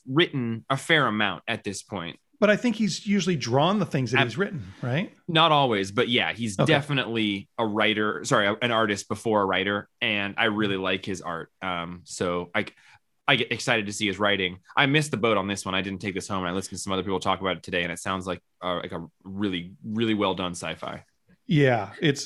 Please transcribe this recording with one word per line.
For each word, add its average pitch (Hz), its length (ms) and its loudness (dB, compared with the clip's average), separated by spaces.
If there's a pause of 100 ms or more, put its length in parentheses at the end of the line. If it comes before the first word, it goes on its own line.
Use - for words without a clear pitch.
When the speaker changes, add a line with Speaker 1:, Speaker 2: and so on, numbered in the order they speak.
Speaker 1:
written 131 600 0
a 135 80 0
fair 151 300 2
amount 107 400 0
at 113 160 -4
this 98 180 -8
point. 85 360 -8 (220)
Speaker 2:
But 202 100 6
I 208 60 6
think 233 220 0
he's 202 280 -2
usually 190 300 2
drawn 139 440 2
the 170 60 0
things 131 260 -2
that 131 100 4
Speaker 1:
Ab- 127 60 2
Speaker 2:
he's 113 100 -6
written, 170 260 -4 (180)
right? 135 300 -2 (160)
Speaker 1:
Not 160 240 6
always, 113 400 2
but 110 160 0
yeah, 107 240 0
he's 104 260 -4
Speaker 2:
Okay. 139 140 4
Speaker 1:
definitely 117 840 0
a 117 80 2
writer, 107 580 2
sorry, 107 380 4
an 120 100 2
artist 110 380 0
before 107 320 0
a 98 40 2
writer, 95 440 0 (100)
and 104 380 -2
I 113 80 2
really 104 320 0
like 92 260 -2
his 90 180 -6
art. 85 300 -8 (100)
Um, 87 440 -6
so 87 500 -4
I, 107 120 -2 (640)
I 139 60 6
get 120 160 0
excited 113 340 0
to 101 80 -6
see 104 140 -2
his 92 100 -2
writing. 98 400 0 (180)
I 139 120 4
missed 147 240 2
the 113 60 -2
boat 110 200 2
on 98 100 0
this 98 160 -4
one. 95 120 -2
I 95 60 0
didn't 95 200 -6
take 98 140 -6
this 92 120 -6
home, 98 120 -2
and 90 80 -2
I 85 40 -2
listened 95 260 -6
to - 40 -10
some 98 100 -6
other 92 120 0
people 95 160 -2
talk 95 220 -2
about 92 160 -2
it - 60 -18
today, 87 200 -2
and 85 80 -4
it 85 80 -10
sounds 95 260 -4
like, 90 160 -6 (220)
uh, 90 140 -2
like 90 140 -8
a 85 140 -8 (180)
really, 95 500 -4 (120)
really 110 300 0
well 98 180 2
done 90 220 -4
sci-fi. - 480 -8 (420)
Speaker 2:
Yeah, 127 460 4 (100)
it's, 147 240 2